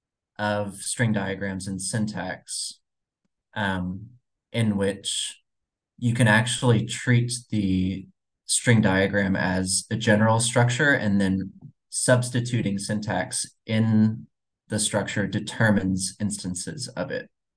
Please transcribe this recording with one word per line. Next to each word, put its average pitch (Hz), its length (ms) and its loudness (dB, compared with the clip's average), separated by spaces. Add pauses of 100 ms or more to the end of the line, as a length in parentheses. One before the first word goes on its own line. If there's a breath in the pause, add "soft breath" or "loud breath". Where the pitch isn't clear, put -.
(380)
of 104 380 -4
string 110 380 -2
diagrams 95 540 -6
and 95 140 -6
syntax, - 1000 -8 (760)
um, 95 520 -4 (440)
in 110 260 0
which - 600 -4 (600)
you 120 160 0
can 120 140 4
actually 113 580 2
treat 120 460 0 (180)
the 95 580 0 (380)
string - 360 4
diagram 98 540 2
as 92 560 -2
a 107 40 -2
general 113 440 4
structure, 123 520 2
and 101 300 2
then 95 320 0 (360)
substituting 120 880 0
syntax 98 680 -4 (200)
in 110 640 2 (400)
the 104 120 -2
structure 101 480 -2
determines 95 920 0
instances 123 680 -6
of - 220 -6
it. - 180 -8 (280)